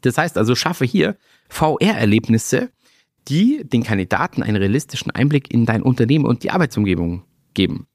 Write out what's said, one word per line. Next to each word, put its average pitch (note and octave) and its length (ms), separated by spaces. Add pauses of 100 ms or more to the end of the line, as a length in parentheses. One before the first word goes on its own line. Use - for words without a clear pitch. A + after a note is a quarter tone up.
Das B2+ 180
heißt E3 180
also, A2 160
schaffe D3+ 320
hier G2+ 320 (320)
V-R-Erlebnisse, B2+ 1200 (600)
die A3+ 340
den A#2 180
Kandidaten G#2+ 640
einen G#2+ 140
realistischen G2 520
Einblick C#3+ 420
in A#2 140
dein A2+ 160
Unternehmen C3 440
und - 180
die - 80
Arbeitsumgebung F#2 720 (320)
geben. - 400